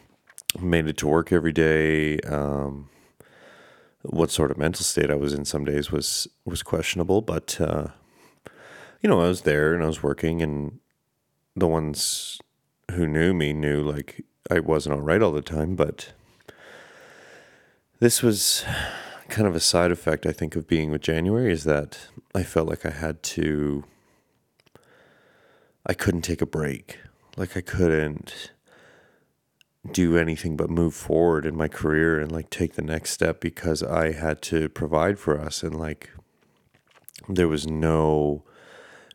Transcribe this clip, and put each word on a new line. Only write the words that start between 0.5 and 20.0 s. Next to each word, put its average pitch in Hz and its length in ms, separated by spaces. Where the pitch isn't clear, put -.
made 85 260
it 76 120
to 78 100
work 82 240
every 82 200
day. 78 680
Um, 71 680
what 82 280
sort 76 200
of 71 80
mental 80 260
state 73 260
I 73 60
was 71 160
in 71 120
some 73 200
days 73 260
was, - 380
was 87 180
questionable, 85 580
but, 85 400
uh, 78 280
you 214 60
know, 123 120
I 85 80
was 90 140
there 76 320
and 87 80
I 80 40
was 80 160
working, 82 400
and 73 360
the 92 100
ones 78 720
who 87 140
knew 80 260
me 78 200
knew, 73 300
like, 73 420
I 87 100
wasn't 76 340
all 71 60
right 82 220
all 92 100
the 73 100
time, 80 320
but 76 380
this 120 240
was 107 420
kind 107 200
of 87 60
a 82 60
side 87 300
effect, 82 360